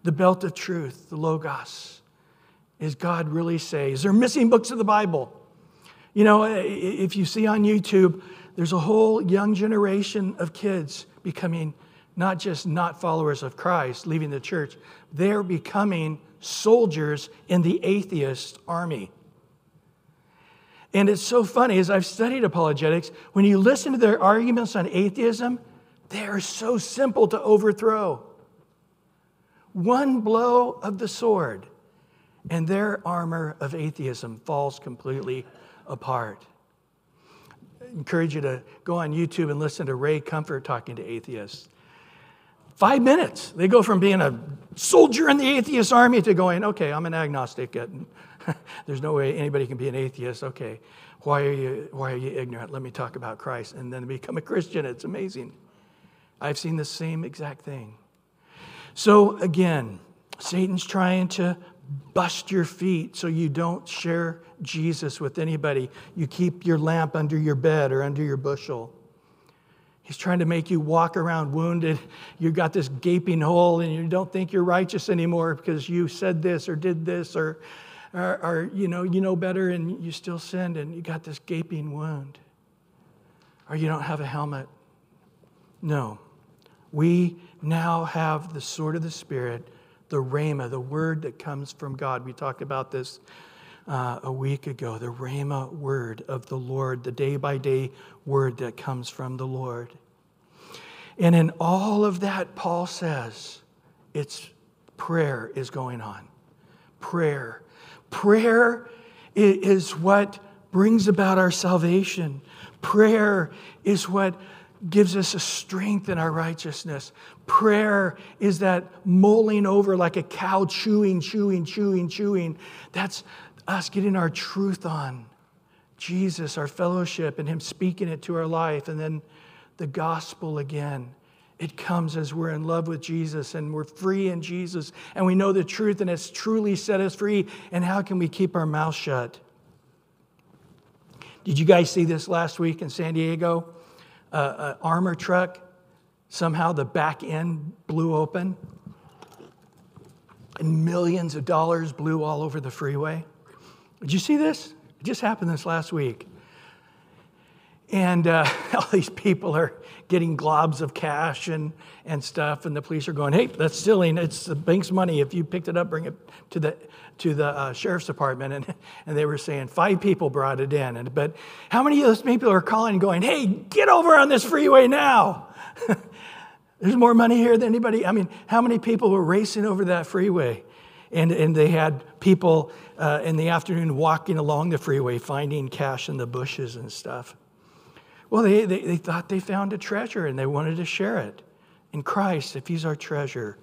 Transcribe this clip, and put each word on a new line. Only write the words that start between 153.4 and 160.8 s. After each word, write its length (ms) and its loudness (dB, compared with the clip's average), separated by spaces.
Did 120 -4
you 60 2
see 180 2
this? 380 -2
It 40 -18
just 160 -6
happened 300 -2
this 160 -6
last 260 -4
week. 360 -6
And, 360 2
uh, 200 6
<laughs> 140 -4
all 180 0
these 160 2
people 480 0
are 160 0
getting 280 0
globs 440 2